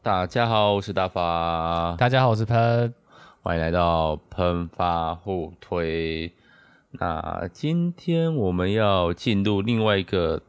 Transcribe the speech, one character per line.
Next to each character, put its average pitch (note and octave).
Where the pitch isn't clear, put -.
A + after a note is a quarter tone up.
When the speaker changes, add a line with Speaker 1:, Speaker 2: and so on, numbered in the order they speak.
Speaker 1:
大 F#2+
家 A#2
好， G#2+
我 G2+
是 G2+
大 F#2
发。 E2+
Speaker 2:
大 B2
家 C3
好， B2+
我 A2
是 A2
喷。 A#2
Speaker 1:
欢 F2
迎 E2
来 E2
到 E2
喷 F2
发 E2+
互 F2
推。 E2
那 E2+
今 E3+
天 E3
我 G2
们 F2+
要 G2
进 G2
入 G2+
另 A2
外 G#2
一 F#2
个 E2